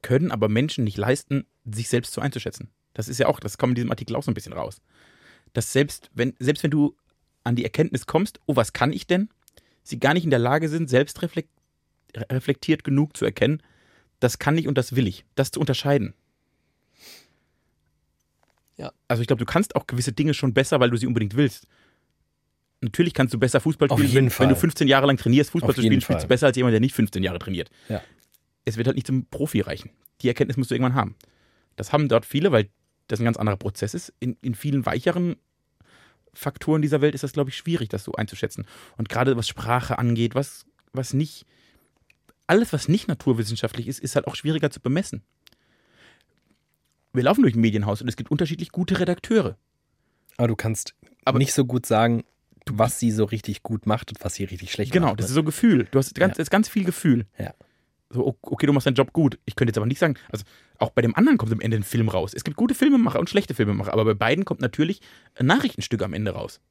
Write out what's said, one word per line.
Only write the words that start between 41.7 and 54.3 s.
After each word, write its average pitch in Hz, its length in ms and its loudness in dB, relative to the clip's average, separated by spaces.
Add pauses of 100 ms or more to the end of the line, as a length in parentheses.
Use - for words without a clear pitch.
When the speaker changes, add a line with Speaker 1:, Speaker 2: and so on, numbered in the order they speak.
Speaker 1:
alles, 214 260 4
was - 160 -4
nicht 180 200 0
naturwissenschaftlich 113 800 -2
ist, 135 120 -10
ist - 160 -4
halt - 100 0
auch 123 100 -8
schwieriger 151 340 -2
zu - 100 -18
bemessen. 139 420 -4 (1900)
Wir 123 120 2
laufen 208 180 4
durch 120 120 6
ein 117 60 2
Medienhaus 104 400 2
und 123 80 -6
es - 80 -8
gibt - 140 -10
unterschiedlich 165 420 -4
gute 185 260 -2
Redakteure. 180 580 0 (840)
Speaker 2:
Aber 120 100 4
du 113 80 0
kannst - 380 -6 (300)
Speaker 1:
Aber 123 140 2
Speaker 2:
nicht 139 140 2
so 139 120 2
gut 123 200 -2
sagen, 117 400 2 (460)
was 110 280 0
sie 117 120 2
so 107 140 2
richtig 104 380 -6
gut - 240 -6
macht - 240 -2
und - 140 -14
was 104 100 -6